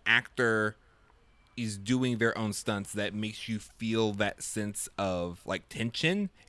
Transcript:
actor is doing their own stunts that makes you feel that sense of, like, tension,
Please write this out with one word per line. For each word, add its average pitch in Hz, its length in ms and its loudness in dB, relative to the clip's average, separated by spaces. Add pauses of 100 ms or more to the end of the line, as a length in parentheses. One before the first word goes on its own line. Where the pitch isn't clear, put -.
actor 113 720 2 (800)
is 110 220 -4
doing 123 400 2
their 113 180 4
own 107 160 0
stunts 101 420 -2
that 101 200 -2
makes 107 340 -6
you 110 120 -2
feel 113 520 0
that 101 300 0
sense - 460 -4 (100)
of, 87 460 -2
like, 90 240 -4
tension, 170 640 0 (180)